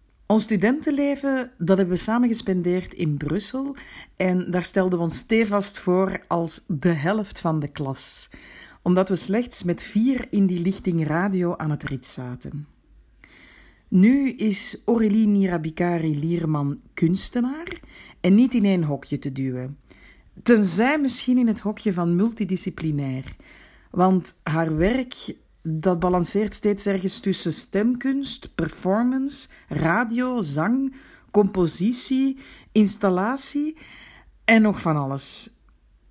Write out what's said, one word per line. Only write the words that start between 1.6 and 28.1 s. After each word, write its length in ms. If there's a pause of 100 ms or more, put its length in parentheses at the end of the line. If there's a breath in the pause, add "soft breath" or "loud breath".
hebben 180
we 60
samen 260
gespendeerd 640
in 240
Brussel. 580 (400 loud breath)
En 360
daar 120
stelden 360
we 60
ons 120
stevast 600
voor 480
als 400
de 260
helft 480
van 180
de 120
klas. 580 (580 loud breath)
Omdat 220
we 60
slechts 480
met 200
vier 460
in 160
die 140
lichting 480
radio 500
aan 120
het 140
riet 220
zaten. 640 (1200 loud breath)
Nu 440
is 540
Aurélie 420
Nyirabikari 920
Lierman 640 (120)
kunstenaar 840 (420 loud breath)
en 140
niet 180
in 120
één 180
hokje 360
te 120
duwen. 460 (640 soft breath)
Tenzij 560
misschien 380
in 100
het 120
hokje 340
van 220
multidisciplinair. 1200 (560 loud breath)
Want 520
haar 340
werk, 580 (260)
dat 380
balanceert 540
steeds 320
ergens 340
tussen 340
stemkunst, 1000